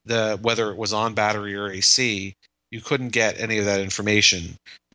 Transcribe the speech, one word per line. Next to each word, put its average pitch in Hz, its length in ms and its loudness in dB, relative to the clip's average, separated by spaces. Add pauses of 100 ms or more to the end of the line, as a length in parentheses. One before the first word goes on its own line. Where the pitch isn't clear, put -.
the, 110 360 0
whether 113 300 0
it 92 60 -8
was 107 160 -4
on 110 200 0
battery 104 420 0
or 101 120 -4
A 95 140 -8
C, 101 540 2 (360)
you 113 80 -12
couldn't 127 300 -2
get 110 280 2
any 110 200 -2
of 104 80 2
that 101 160 2
information 95 720 0 (400)